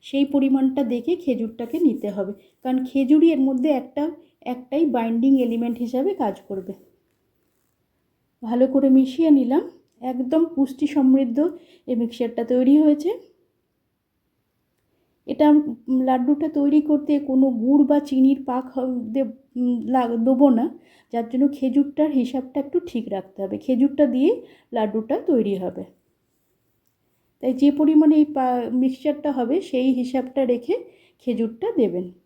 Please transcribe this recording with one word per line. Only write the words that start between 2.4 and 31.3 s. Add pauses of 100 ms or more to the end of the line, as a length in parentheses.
কারণ
খেজুরই
এর
মধ্যে
একটা, (300)
একটাই
বাইন্ডিং
এলিমেন্ট
হিসাবে
কাজ
করবে। (1700)
ভালো
করে
মিশিয়ে
নিলাম, (320)
একদম
পুষ্টি
সমৃদ্ধ (300)
এই
মিক্সচারটা
তৈরি
হয়েছে। (2000)
এটা,
উম,
লাড্ডুটা
তৈরি
করতে
কোনো
গুড়
বা
চিনির
পাক (120)
হ-,
দে-, (220)
উম,
লাগ-,
দেবো
না, (320)
যার
জন্য
খেজুরটার
হিসাবটা
একটু
ঠিক
রাখতে
হবে।
খেজুরটা
দিয়ে (300)
লাড্ডুটা
তৈরি
হবে, (1600)
তাই
যে
পরিমাণে
এই
পা-,
মিক্সচারটা
হবে
সেই
হিসাবটা
রেখে (360)
খেজুরটা (100)